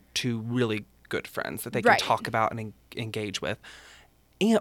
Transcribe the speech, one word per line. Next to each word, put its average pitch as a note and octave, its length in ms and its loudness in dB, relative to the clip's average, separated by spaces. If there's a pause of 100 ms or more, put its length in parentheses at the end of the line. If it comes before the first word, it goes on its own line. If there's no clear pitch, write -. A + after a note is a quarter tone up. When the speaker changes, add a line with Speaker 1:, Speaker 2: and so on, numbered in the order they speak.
(140)
Speaker 1:
two A#2+ 260 -2
really A2+ 460 0 (240)
good - 180 -4
friends - 360 -6
that - 100 -10
they A#2+ 80 0
can A#3+ 100 6
Speaker 2:
Right. D#3 80 6
Speaker 1:
talk - 280 0
about A2+ 240 2
and A2+ 80 -6
en-, A2 140 -8 (220)
engage G#2+ 460 -4
with. D#2 160 -4 (800)
And, G#3+ 220 6